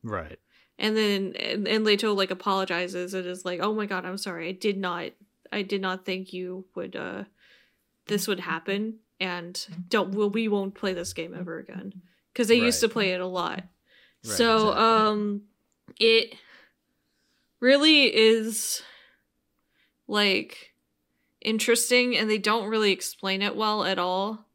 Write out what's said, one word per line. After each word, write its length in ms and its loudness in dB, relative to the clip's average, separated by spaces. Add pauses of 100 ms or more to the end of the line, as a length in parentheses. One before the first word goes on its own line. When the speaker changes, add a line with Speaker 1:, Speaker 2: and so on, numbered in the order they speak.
Speaker 1:
Right. 380 -8 (400)
Speaker 2:
And 180 0
then, 420 0
and, 280 -4
and 180 2
Leto, 280 4
like, 180 0
apologizes 800 -2
and 140 -6
is 180 -10
like, 160 -4
"Oh 140 0
my 100 -2
God, 200 -6
I'm 120 -8
sorry. 320 -8
I 40 -8
did 240 -2
not, 340 -6 (400)
I 100 -4
did 200 -4
not 240 -4
think 280 -6
you 400 -10
would, 220 -10
uh, 300 -8 (840)
this 200 -2
would 120 -2
happen. 600 -6 (200)
And 460 -8 (240)
don't, 260 2
we'll, 160 2
we 160 -2
won't 280 -2
play 180 -4
this 200 -8
game 220 -10
ever 240 -10
again." 420 -14 (320)
'Cause 140 0
they 80 8
used 260 2
Speaker 1:
Right. 80 4
Speaker 2:
to 40 -4
play 180 0
it 100 -4
a 60 -4
lot. 360 -4 (600)
Speaker 1:
Right, 120 -6
Speaker 2:
So, 360 4
Speaker 1:
exactly. 120 2
Speaker 2:
um, 580 4 (580)
it 360 4 (1200)
really 560 6
is, 680 2 (1300)
like, 680 0 (680)
interesting, 760 2
and 120 0
they 80 2
don't 320 0
really 220 2
explain 500 -4
it 140 -2
well 300 0
at 140 -2
all 560 -2